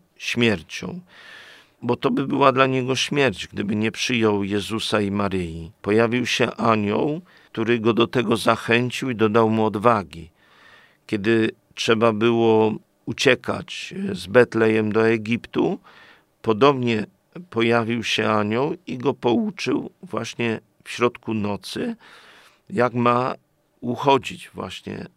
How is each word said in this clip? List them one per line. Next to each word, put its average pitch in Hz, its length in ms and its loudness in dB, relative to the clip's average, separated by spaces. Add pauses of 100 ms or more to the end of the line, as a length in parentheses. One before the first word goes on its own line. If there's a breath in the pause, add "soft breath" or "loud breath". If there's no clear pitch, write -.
(180)
śmiercią, 90 840 -2 (800 loud breath)
bo 120 140 -2
to 127 160 -2
by 139 160 -2
była 139 240 4
dla 131 160 4
niego 131 280 -2
śmierć, 131 520 0
gdyby 101 280 -4
nie 107 160 0
przyjął 110 520 0
Jezusa 101 580 -2
i 101 100 -2
Maryi. 90 600 -4 (100)
Pojawił 113 440 2
się - 260 0
anioł, 113 680 0 (300 soft breath)
który 117 280 0
go 110 140 2
do 113 140 2
tego 117 300 0
zachęcił 120 720 0
i 123 60 -4
dodał 110 340 4
mu 110 160 2
odwagi. 98 680 0 (760 soft breath)
Kiedy 110 440 0 (220)
trzeba 113 400 2
było 110 600 4 (320)
uciekać - 880 -2 (180)
z 87 160 -10
Betlejem 110 640 4
do 110 160 2
Egiptu, 117 720 -2 (640 loud breath)
podobnie 117 640 2 (440)
pojawił 117 540 0
się 110 260 -2
anioł 110 460 0 (120)
i 240 100 -10
go 127 160 0
pouczył 147 800 -2 (120)
właśnie 113 560 -6 (240)
w - 60 -20
środku 117 440 -4
nocy, 107 640 -6 (760 loud breath)
jak 120 240 -2
ma 120 420 0 (460)
uchodzić - 720 -2
właśnie 98 520 -10 (120)